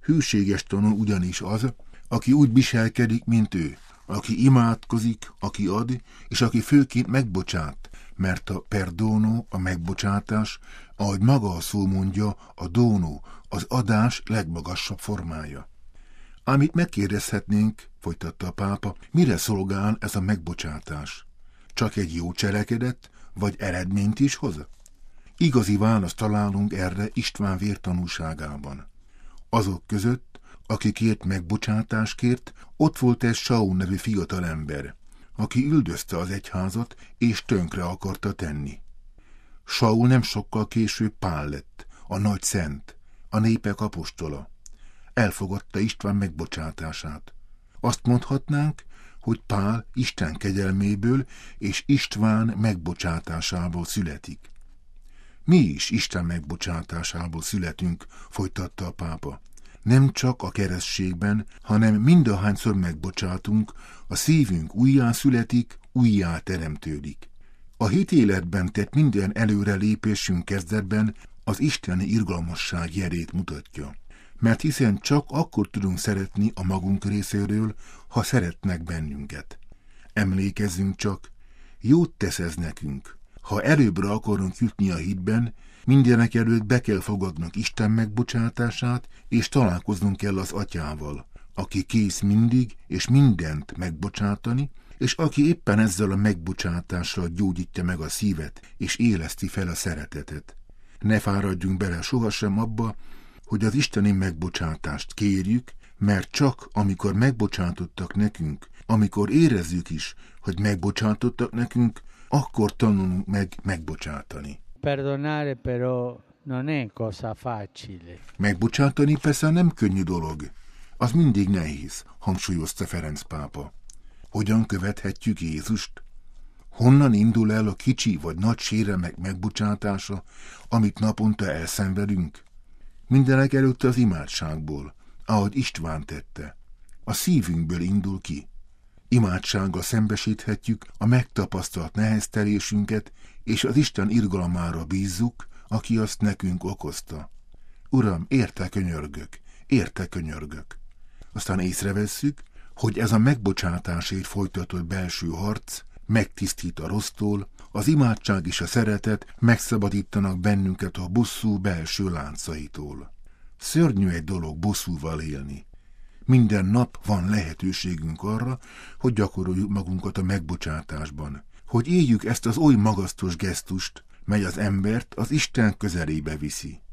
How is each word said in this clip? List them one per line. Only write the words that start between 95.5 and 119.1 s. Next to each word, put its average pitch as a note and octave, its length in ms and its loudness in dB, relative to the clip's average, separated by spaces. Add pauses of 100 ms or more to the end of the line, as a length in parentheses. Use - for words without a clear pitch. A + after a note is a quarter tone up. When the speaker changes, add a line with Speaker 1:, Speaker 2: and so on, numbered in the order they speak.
Speaker 1:
ezzel G2 320 2
a G2 40 0
megbocsátással F2+ 1120 -2
gyógyítja F2+ 560 -2
meg F2 160 -2
a D2+ 100 -6
szívet, E2 520 -4 (160)
és - 180 -4
éleszti G2 520 0
fel F#2 200 -4
a E2+ 80 -4
szeretetet. D2 840 -8 (420)
Ne G#2+ 200 2
fáradjunk F#2+ 580 0
bele F2 240 -2
sohasem G#2+ 580 0
abba, A2+ 360 -2 (500)
hogy A2 200 0
az G#2+ 80 2
isteni G#2 380 2
megbocsátást E2 1040 -2
kérjük, G2+ 580 0 (260)
mert G2+ 340 2
csak - 400 2
amikor G2 420 0
megbocsátottak G2 1000 0
nekünk, E2+ 540 -2 (160)
amikor G#2 460 2
érezzük F#2 580 4
is, D#2 240 -8 (260)
hogy F#2 200 -4
megbocsátottak G#2 920 0
nekünk, A#2+ 520 0 (240)
akkor B2 480 0
tanulunk G2 500 2
meg G2 380 -2
megbocsátani. D2+ 960 -8 (200)
Speaker 2:
Perdonare C#3+ 720 -2
però B2 640 -4 (240)
non C3 240 -4
è C#3 260 -2
cosa A2 420 -6
facile. G2 840 -10 (180)
Speaker 1:
Megbocsátani C3 800 4